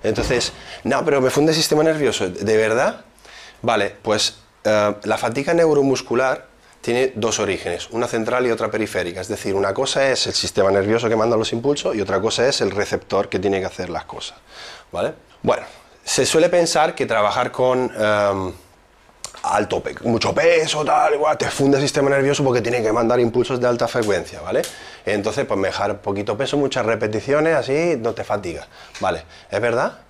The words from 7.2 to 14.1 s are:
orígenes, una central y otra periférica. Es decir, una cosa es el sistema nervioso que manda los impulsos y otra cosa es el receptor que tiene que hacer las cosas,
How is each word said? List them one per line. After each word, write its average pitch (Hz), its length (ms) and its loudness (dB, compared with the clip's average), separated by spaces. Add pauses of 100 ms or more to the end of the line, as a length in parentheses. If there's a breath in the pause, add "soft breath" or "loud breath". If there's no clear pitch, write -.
orígenes, 92 520 -4
una 117 160 -2
central 120 400 -2
y 117 40 2
otra 110 200 -2
periférica. 92 500 -4
Es 92 60 -10
decir, 104 260 -4
una 98 200 0
cosa 135 360 0
es 123 160 0
el 117 80 2
sistema - 380 2
nervioso 107 380 2
que 113 60 2
manda 113 220 2
los 110 160 0
impulsos 131 420 -2
y 104 60 -2
otra 95 180 0
cosa 113 280 2
es 135 140 0
el 101 100 0
receptor - 580 -2
que 107 80 -4
tiene 98 220 0
que 92 80 -4
hacer 90 220 -8
las 80 160 -8
cosas, - 320 -14 (540 loud breath)